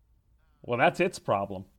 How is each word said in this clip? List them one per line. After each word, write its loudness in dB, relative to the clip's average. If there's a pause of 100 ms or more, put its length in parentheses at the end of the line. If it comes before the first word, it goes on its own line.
(640)
Well, -4
that's 4
its 0
problem. -2 (140)